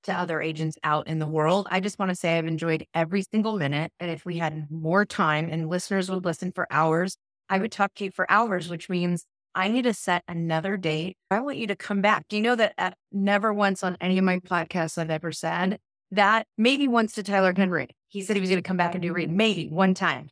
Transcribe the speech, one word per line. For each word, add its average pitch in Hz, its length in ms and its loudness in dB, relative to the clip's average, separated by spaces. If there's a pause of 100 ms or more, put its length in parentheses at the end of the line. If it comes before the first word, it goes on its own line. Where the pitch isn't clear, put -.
to 196 100 -4
other 170 260 -2
agents 160 440 -4
out 151 240 0
in 160 100 -2
the 156 80 -2
world. 160 420 2
I 185 120 0
just 196 180 -4
wanna 190 160 0
say 170 240 0
I've 160 80 -2
enjoyed 160 480 -2
every 165 280 2
single 214 360 -2
minute. 147 400 -2
And 175 100 -6
if 160 160 -8
we 175 140 -6
had 156 320 -4
more 160 340 2
time 160 460 0
and 160 180 -2
listeners 180 400 -2
would 185 160 -4
listen 180 280 -2
for - 180 -4
hours, 160 460 2 (320)
I 196 100 2
would 214 140 -2
talk 202 240 0
to 208 80 -6
you 190 80 -6
for - 180 -2
hours, 190 380 2
which 175 200 -8
means 175 360 0 (320)
I 185 100 0
need 233 160 0
to 240 120 2
set 175 340 -2
another 165 480 -2
date. 165 400 -4 (160)
I 208 80 2
want 277 160 -4
you 226 100 -6
to 196 80 -4
come 196 260 -4
back. 202 280 2
Do 208 80 -6
you 214 60 0
know 240 120 2
that 226 240 2
at 185 160 -2 (160)
never 202 420 2
once 202 300 2
on 180 180 -4
any 185 180 2
of 190 60 4
my 185 140 2
podcasts 170 600 -2
I've 165 120 -4
ever 160 220 -4
said 175 480 -2 (320)
that, 208 340 4 (100)
"Maybe 269 300 2
once 233 280 2
to 208 100 -6
Tyler 190 320 4
Henry." 180 320 2 (180)
He 202 160 -10
said 196 140 -2
he 202 40 2
was 185 100 0
gonna 185 120 2
come 185 140 -2
back 175 180 0
and 180 80 -4
do 170 100 -2
read, 165 180 -2
maybe 190 380 2
one 185 260 4
time. 151 380 -2